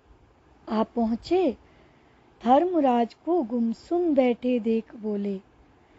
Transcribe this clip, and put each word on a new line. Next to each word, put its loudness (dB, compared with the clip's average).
आ -2
पहुँचे। -2
धर्मराज 2
को -2
गुमसुम -2
बैठे 0
देख -4
बोले, -6